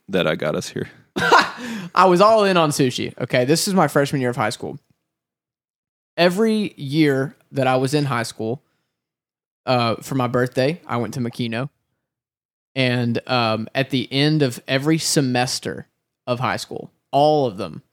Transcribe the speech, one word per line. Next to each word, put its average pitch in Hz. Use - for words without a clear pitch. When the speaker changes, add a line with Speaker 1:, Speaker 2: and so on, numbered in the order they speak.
Speaker 1:
that 90
I 78
got 76
us -
here. -
<laughs> -
Speaker 2:
I 220
was 175
all 220
in 190
on 160
sushi. 123
Okay, 127
this 151
is 196
my 180
freshman 143
year 123
of 120
high 110
school. 110
Every 208
year 139
that 135
I 131
was 131
in 147
high 120
school, 117
uh, 120
for -
my 127
birthday, 127
I 120
went 113
to 135
Makino. 117
And, 123
um, 110
at 135
the 127
end 147
of 127
every 139
semester 127
of 123
high 107
school, -
all 147
of 101
them, 85